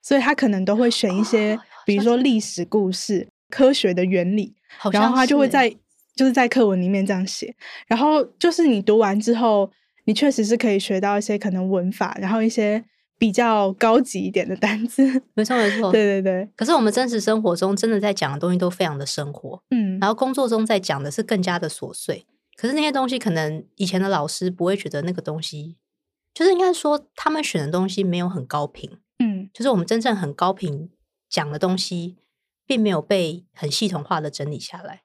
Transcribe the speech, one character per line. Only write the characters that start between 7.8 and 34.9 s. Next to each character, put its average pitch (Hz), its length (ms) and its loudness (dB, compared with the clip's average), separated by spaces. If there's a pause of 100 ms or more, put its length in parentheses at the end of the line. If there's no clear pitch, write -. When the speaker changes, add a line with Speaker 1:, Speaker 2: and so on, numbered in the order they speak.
Speaker 1:
然 226 120 0
后 302 240 4 (160)
就 349 120 4
是 339 140 2
你 226 160 4
读 214 160 4
完 208 220 4
之 226 160 2
后， 214 360 2 (340)
你 214 80 2
确 285 180 2
实 226 120 0
是 226 140 2
可 226 140 2
以 196 80 2
学 190 200 -2
到 202 200 0
一 - 20 -2
些 208 160 -4
可 208 140 -4
能 185 180 -2
文 185 220 0
法， - 280 -4
然 190 120 -4
后 226 100 0
一 226 80 2
些 214 340 0 (340)
比 226 140 2
较 214 420 2
高 233 280 4
级 196 180 -6
一 190 100 -4
点 180 200 0
的 190 80 -4
单 214 300 0
字。 269 160 2 (320)
Speaker 2:
没 214 100 2
错， 247 100 -2
没 214 140 4 (100)
错。 196 120 0
Speaker 1:
<laughs> - 20 4
对， 202 280 4
对， - 0 -
对。 190 360 -2
Speaker 2:
可 226 80 -2
是 320 80 4
我 302 60 4
们 214 120 2
真 254 160 0
实 226 140 -2
生 220 200 0
活 180 140 0
中 190 180 0
真 226 160 -2
的 220 100 2
在 202 140 0
讲 143 200 -2
的 143 60 -6
东 175 120 0
西 180 60 2
都 180 120 0
非 180 140 -4
常 151 140 -4
的 131 80 -8
生 143 260 -8
活， - 380 -16
Speaker 1:
嗯。 202 300 0
Speaker 2:
然 202 100 2
后 226 40 0
工 262 200 -2
作 262 160 0
中 220 160 0
在 220 120 0
讲 151 240 -4
的 143 80 -6
是 208 140 -6
更 190 180 0
加 180 160 -2
的 165 120 -4
琐 117 240 -12
碎。 - 320 -8 (320)
可 226 100 -4
是 269 60 0
那 302 80 0
些 302 100 0
东 262 160 -2
西 254 100 -4
可 220 120 -2
能 156 340 -2 (120)
以 196 100 -4
前 185 160 -2
的 196 80 -2
老 151 180 -2
师 185 240 -4
不 180 140 -4
会 196 100 0
觉 196 140 -10
得 147 140 -6
那 180 100 -4
个 175 80 -8
东 160 200 -10
西， 160 360 -12 (560)
就 320 100 -2
是 381 80 6
应 359 60 2
该 359 160 2
说 294 420 -2
他 - 140 -2
们 311 120 -2
选 156 240 -4
的 151 60 -4
东 185 160 0
西 190 160 -4
没 175 140 0
有 175 100 -2
很 170 180 -6
高 147 220 -4
频。 - 300 -18 (220)
Speaker 1:
嗯。 196 340 -2
Speaker 2:
就 - 80 -12
是 269 80 0
我 240 60 2
们 170 100 0
真 226 160 0
正 233 140 0
很 156 180 -6
高 180 180 0
频 160 380 -6 (400)
讲 151 200 -4
的 151 80 -8
东 185 200 0
西， 180 400 -8 (480)
并 254 160 0
没 214 80 4
有 165 120 0
被 175 520 -2
很 147 180 -6
系 214 160 -2
统 160 160 -4
化 165 160 -2
的 151 100 -6
整 143 200 -8
理 147 100 -8
下 - 220 -16
来。 - 240 -18